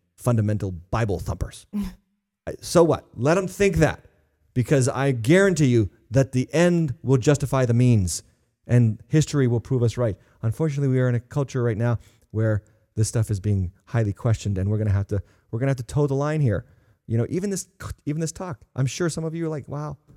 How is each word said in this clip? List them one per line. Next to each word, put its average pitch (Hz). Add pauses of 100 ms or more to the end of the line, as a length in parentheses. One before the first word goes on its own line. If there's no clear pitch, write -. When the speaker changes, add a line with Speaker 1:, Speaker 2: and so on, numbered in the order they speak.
(160)
Speaker 1:
fundamental 107
Bible 98
thumpers. -
Speaker 2:
<laughs> -
Speaker 1:
I, -
so -
what? 147
Let 147
'em 196
think 196
that, 147 (500)
because 127
I 135
guarantee 156
you 117 (220)
that 127
the 127
end 165
will 127
justify 135
the 117
means 117 (440)
and 117
history 147
will 117
prove 127
us 117
right. 113 (260)
Unfortunately, 139
we 127
are 127
in 123
a 117
culture 135
right 117
now 117 (320)
where 107 (320)
this 107
stuff 113
is 98
being 95 (140)
highly 110
questioned, 104
and 98
we're 107
gonna 107
have 98
to, 101 (300)
we're 117
gonna 135
have 135
to 123
toe 147
the 135
line 147
here. 113 (420)
You 117
know, 117
even 185
this, 185 (400)
even 147
this 160
talk, 180 (160)
I'm 131
sure 170
some 160
of 160
you 165
are -
like, 156
"Wow, 147 (200)